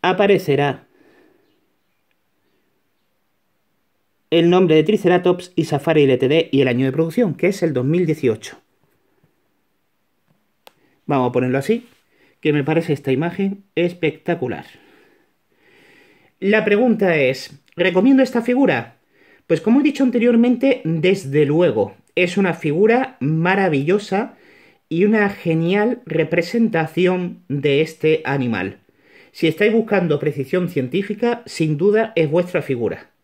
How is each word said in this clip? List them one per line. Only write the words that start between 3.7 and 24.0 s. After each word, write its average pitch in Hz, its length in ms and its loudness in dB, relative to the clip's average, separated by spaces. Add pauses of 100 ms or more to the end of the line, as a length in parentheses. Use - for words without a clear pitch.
el 170 180 2
nombre 180 260 2
de 156 80 4
Triceratops 175 720 0
y 160 100 -2
Safari 151 380 0
L 135 140 4
T 131 100 0
D 160 240 0
y 139 100 2
el 131 60 2
año 127 200 0
de 135 40 -2
producción, 165 440 -2
que 170 120 -2
es 196 140 -2
el 156 120 -2
dos 123 120 -2
mil 170 220 0
dieciocho. 123 520 -4 (2500)
Vamos 131 240 0
a - 20 -6
ponerlo 127 280 0
así, 226 280 -4 (540)
que 151 120 0
me 147 100 0
parece 160 300 -2
esta 135 180 -4
imagen 175 540 -4 (100)
espectacular. 165 920 -4 (1700)
La 214 260 2
pregunta 208 520 2
es, 139 420 -2 (160)
¿recomiendo 190 480 4
esta 247 180 -2
figura? 233 560 0 (480)
Pues 160 160 0
como 240 180 4
he 285 40 0
dicho 294 200 0
anteriormente, 240 800 2
desde 160 640 0
luego, 143 500 0 (200)
es 180 200 0
una 190 180 0
figura 214 680 0
maravillosa 180 1120 -2 (540)